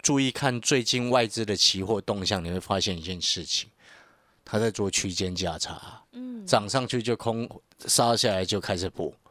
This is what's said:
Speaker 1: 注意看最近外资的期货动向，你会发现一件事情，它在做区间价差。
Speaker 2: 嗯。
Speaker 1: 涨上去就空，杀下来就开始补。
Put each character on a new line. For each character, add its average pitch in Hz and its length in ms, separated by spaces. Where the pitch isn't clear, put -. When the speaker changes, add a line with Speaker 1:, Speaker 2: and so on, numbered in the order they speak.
Speaker 1:
注 139 180
意 135 120
看 127 300
最 127 220
近 123 280
外 123 160
资 113 180
的 104 100
期 95 280
货 101 180
动 101 240
向， 92 180
你 85 80
会 92 80
发 95 220
现 90 160
一 82 60
件 87 180
事 - 240
情， - 240
它 - 160
在 113 120
做 101 200
区 95 220
间 92 220
价 85 240
差。 - 440
Speaker 2:
嗯。 240 340
Speaker 1:
涨 110 200
上 123 220
去 123 140
就 117 120
空， 117 320
杀 120 300
下 107 160
来 95 100
就 98 160
开 95 160
始 90 140
补。 78 260